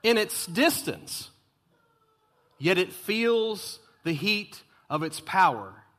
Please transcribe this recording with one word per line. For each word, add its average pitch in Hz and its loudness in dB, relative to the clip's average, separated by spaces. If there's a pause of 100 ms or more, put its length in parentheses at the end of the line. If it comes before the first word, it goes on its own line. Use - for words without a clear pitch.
in 226 4
its - -2
distance, - -2 (1300)
yet 175 4
it 180 0
feels 220 -2 (260)
the 165 0
heat 208 -4 (260)
of 151 -2
its 156 -6
power. 120 2 (240)